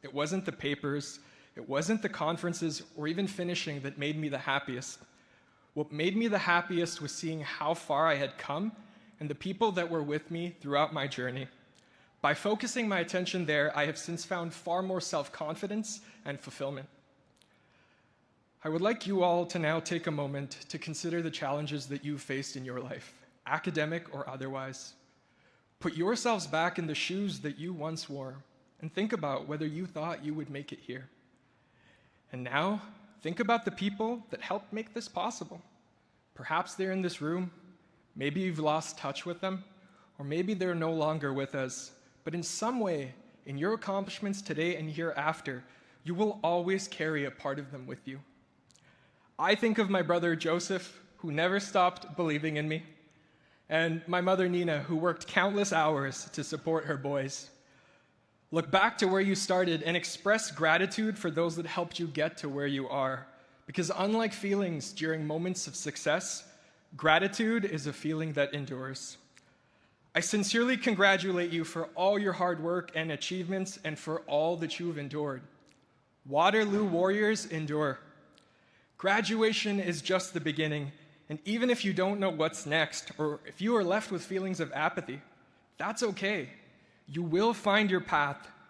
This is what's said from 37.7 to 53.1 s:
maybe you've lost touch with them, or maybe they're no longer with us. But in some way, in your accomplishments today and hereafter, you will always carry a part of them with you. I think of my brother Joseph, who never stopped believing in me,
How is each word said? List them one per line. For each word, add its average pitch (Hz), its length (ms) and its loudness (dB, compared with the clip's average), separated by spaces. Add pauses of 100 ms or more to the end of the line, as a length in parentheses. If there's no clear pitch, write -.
maybe 147 240 -2
you've 175 200 0
lost 156 360 0
touch - 300 -6
with 170 160 -6
them, 190 200 -4 (560)
or 143 60 -10
maybe 175 300 0
they're 185 200 0
no 165 200 0
longer 151 360 0
with 135 240 -2
us. 131 360 -4 (340)
But 156 100 -4
in 170 80 -2
some 240 380 -2
way, 151 320 0 (320)
in 139 140 -6
your 185 160 2
accomplishments 196 640 -4
today 165 360 0
and 156 140 -4
hereafter, 151 720 -2 (420)
you 170 100 -2
will 208 280 2
always 175 460 2
carry 156 380 -2
a 131 40 -4
part 139 280 -4
of 139 120 -10
them 131 160 -12
with 131 220 -12
you. 135 100 -10 (1200)
I 180 160 6
think 220 220 2
of 208 140 4
my 196 100 4
brother 170 340 4
Joseph, 175 680 -2 (160)
who 165 120 -6
never 175 300 2
stopped 180 560 2
believing 156 400 0
in 151 100 0
me, 156 160 -2 (840)